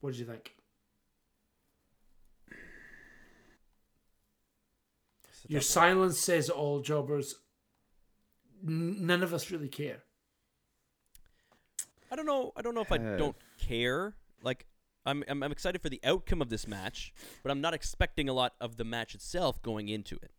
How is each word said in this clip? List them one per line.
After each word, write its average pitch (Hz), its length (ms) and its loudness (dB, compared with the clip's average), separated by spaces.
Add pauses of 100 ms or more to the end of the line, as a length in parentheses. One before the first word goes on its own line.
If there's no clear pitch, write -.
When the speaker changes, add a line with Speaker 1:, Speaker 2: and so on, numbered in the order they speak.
Speaker 1:
what 139 120 -4
did 120 80 -6
you 120 40 -6
think? 113 300 -16 (4000)
Speaker 2:
It's - 140 -20
a - 40 -20
Speaker 1:
Your 147 120 2
Speaker 2:
tough 131 60 2
one. - 60 4
Speaker 1:
silence 180 460 8
says 160 300 4
it 170 60 2
all, 147 260 0
jobbers. 143 560 0 (1300)
N-, 170 400 0
none 175 160 4
of 175 100 0
us - 180 -2
really 156 180 -4
care. 127 340 -8 (2000)
Speaker 2:
I - 60 -6
don't 311 100 -6
know. 277 300 0
I 240 60 -8
don't 233 120 -4
know 233 60 0
if 220 120 0
I 170 40 4
Speaker 3:
Uh. 110 200 0
Speaker 2:
don't 95 200 0 (220)
care. 127 560 0 (280)
Like, 127 240 -4 (400)
I'm, 139 220 -2
I'm, 139 140 -2
I'm 147 100 -2
excited 185 280 -4
for 170 80 -4
the 131 160 -6
outcome 175 380 4
of 123 80 -2
this 110 160 -4
match, 101 460 -8 (300)
but 131 80 -2
I'm 139 100 0
not 165 140 0
expecting 156 540 -2
a 135 40 0
lot 127 280 2
of 117 160 -6
the 113 80 -4
match 113 300 -6
itself 143 480 -2
going 107 260 -4
into 107 280 -4
it. - 220 -14